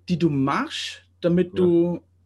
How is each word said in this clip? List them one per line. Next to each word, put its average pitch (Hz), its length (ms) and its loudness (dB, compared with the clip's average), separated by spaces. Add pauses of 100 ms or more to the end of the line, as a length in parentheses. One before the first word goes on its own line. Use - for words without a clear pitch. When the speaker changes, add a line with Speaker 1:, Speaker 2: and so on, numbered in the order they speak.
Speaker 1:
die 175 100 0
du 165 100 2
machst, 143 760 -2 (180)
damit 175 320 0
Speaker 2:
Ja. - 20 -14 (100)
Speaker 1:
du 170 360 2 (260)